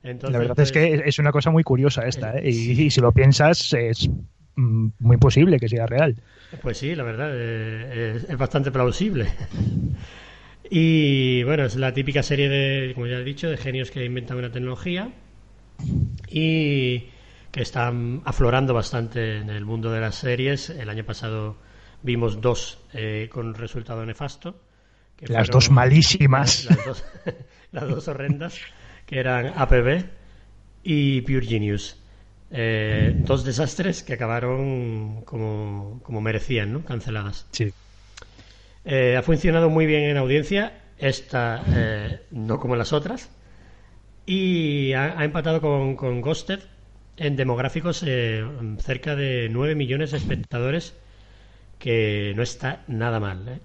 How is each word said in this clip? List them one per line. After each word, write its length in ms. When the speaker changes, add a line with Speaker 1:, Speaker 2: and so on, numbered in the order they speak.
Speaker 1:
Entonces, 300
Speaker 2:
La 80
verdad 180
es 140
Speaker 1:
pues, 0
Speaker 2:
que 360
es 120
una 100
cosa 200
muy 120
curiosa 440
esta, 260
Speaker 1:
el 140
Speaker 2:
¿eh? 40
Y, 20
Speaker 1:
sí. 120
Speaker 2:
y 40
si 100
lo 120
piensas, 600
es, 380
mm, 320
muy 200
posible 420
que 80
sea 180
real. 300
Speaker 1:
Pues 160
sí, 200
la 80
verdad, 280
eh, 840
es, 140
es 60
bastante 360
plausible. 600
<laughs> 60
Y, 680
bueno, 220
es 100
la 180
típica 300
serie 260
de, 460
como 140
ya 80
he 80
dicho, 260
de 60
genios 340
que 140
inventan 320
una 160
tecnología 580
y 800
que 100
están 640
aflorando 480
bastante 680
en 120
el 140
mundo 260
de 100
las 140
series. 560
El 180
año 140
pasado 540
vimos 360
dos, 380
eh, 400
con 220
resultado 520
nefasto. 560
Que 100
Speaker 2:
Las 220
Speaker 1:
fueron 60
Speaker 2:
dos 180
malísimas. 960
Speaker 1:
las 200
dos, 180
<laughs> 340
las 160
dos 180
horrendas, 540
que 120
eran 380
A 120
P 120
B 240
y 380
Pure 240
Genius. 540
Eh, 640
dos 280
desastres 600
que 80
acabaron 1080
como, 840
como 160
merecían, 520
¿no? 120
Canceladas. 640
Speaker 2:
Sí. 220
Speaker 1:
Eh, 320
ha 80
funcionado 460
muy 160
bien 200
en 120
audiencia, 560
esta, 720
eh, 640
no 280
como 180
las 180
otras, 340
y 720
ha, 240
ha 60
empatado 360
con, 360
con 260
Ghosted, 380
en 160
demográficos, 720
eh, 360
cerca 360
de 360
nueve 260
millones 340
de 80
espectadores, 760
que 560
no 80
está 460
nada 320
mal, 280
¿eh? 160